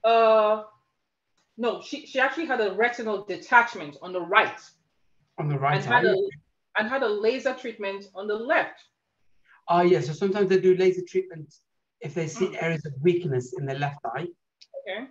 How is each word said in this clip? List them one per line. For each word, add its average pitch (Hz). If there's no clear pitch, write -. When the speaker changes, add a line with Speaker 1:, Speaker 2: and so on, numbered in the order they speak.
Speaker 1:
Uh, 220
no, 226
she, -
she -
actually 277
had 247
a 202
retinal 220
detachment 165
on 180
the 180
right. 185
Speaker 2:
On 151
the 143
right 139
Speaker 1:
And -
had 247
Speaker 2:
eye. 392
Speaker 1:
a, -
and 220
had 269
a 226
laser 226
treatment 202
on 196
the 208
left. 240
Speaker 2:
Ah, 175
yes. 175
So 151
sometimes 196
they 185
do 185
laser 185
treatment 160
if 151
they 165
see 185
Speaker 1:
Mm. -
Speaker 2:
areas 165
of 147
weakness 156
in 139
the 135
left 143
eye. 170
Speaker 1:
Okay. 220